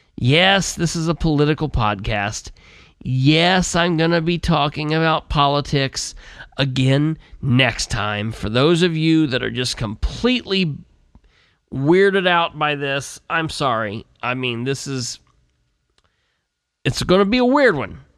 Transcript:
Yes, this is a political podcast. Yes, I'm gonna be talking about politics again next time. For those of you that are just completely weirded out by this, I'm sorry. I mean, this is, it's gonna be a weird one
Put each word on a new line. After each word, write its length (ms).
Yes, 580
this 220
is 100
a 80
political 540
podcast. 840
Yes, 760
I'm 180
gonna 240
be 180
talking 560
about 360
politics 840
again 600
next 480
time. 440
For 160
those 320
of 160
you 300
that 140
are 80
just 280
completely 1000
weirded 540
out 320
by 160
this, 540
I'm 180
sorry. 580
I 120
mean, 320
this 220
is, 340
it's 200
gonna 200
be 140
a 80
weird 320
one 240